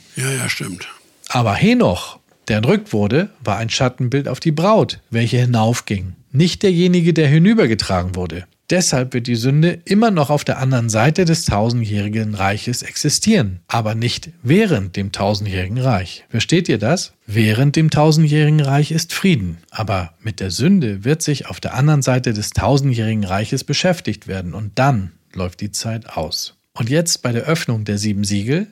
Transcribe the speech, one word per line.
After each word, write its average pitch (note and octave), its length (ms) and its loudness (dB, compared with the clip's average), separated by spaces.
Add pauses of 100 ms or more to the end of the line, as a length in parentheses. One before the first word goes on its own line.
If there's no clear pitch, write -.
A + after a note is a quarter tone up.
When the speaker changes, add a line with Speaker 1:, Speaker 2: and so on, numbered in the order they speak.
(140)
Speaker 1:
Ja, C3 160 -4
ja, B2+ 180 -6
stimmt. - 400 -8 (400)
Speaker 2:
Aber A#2 260 0
Henoch, E3 680 2 (280)
der G#2+ 100 2
entrückt F#3 340 0
wurde, A#2 380 0 (100)
war G#2+ 180 -2
ein A2+ 100 -4
Schattenbild B2+ 600 -2
auf B2 100 -6
die E3 140 0
Braut, E3 480 2 (100)
welche A#2 280 0
hinaufging, A2+ 760 0 (160)
nicht D#3+ 320 2
derjenige, F3+ 500 4
der D#3 140 4
hinübergetragen C3+ 880 2
wurde. F2+ 300 -6 (260)
Deshalb D3 440 0
wird A#2+ 140 -2
die A#2+ 80 0
Sünde D3+ 480 2
immer G#3+ 260 4
noch D#3+ 200 0
auf D3 140 0
der - 140 -2
anderen C3 300 0
Seite B2+ 360 2
des E3 200 0
tausendjährigen G#2+ 920 -2
Reiches G2+ 480 -2
existieren, D3 840 0
aber A2 260 -2
nicht A2+ 360 -4 (120)
während C#3 540 2
dem G2+ 160 -4
tausendjährigen G2 680 -2
Reich. A#2+ 500 -2
Versteht D#3+ 400 0
ihr B2+ 100 2
das? B2+ 340 -2 (140)
Während A2 500 2
dem D#3 140 4
tausendjährigen D3+ 720 4
Reich C#3+ 300 2
ist D#3+ 220 -4
Frieden, G2 460 0 (120)
aber G2 500 -4
mit G#2+ 200 -8
der F#2+ 100 -4
Sünde G#2+ 540 2
wird D3+ 180 0
sich D3 240 -4
auf - 140 -12
der - 140 -8
anderen C#3+ 280 4
Seite B2+ 300 0
des G#2 180 -4
tausendjährigen A2+ 760 0
Reiches G2+ 380 -4
beschäftigt E3+ 640 -2
werden F#2+ 260 -8
und G#2+ 240 -10
dann B2 360 0 (200)
läuft F#2 280 -8
die G#2 100 -8
Zeit A2+ 460 -8
aus. - 360 -8 (260)
Und A2+ 120 -2
jetzt E3 320 0
bei A#2+ 100 -2
der A#2 120 -2
Öffnung C3 400 -2
der G#2 120 -2
sieben G#2 280 -2
Siegel, G#2+ 480 -2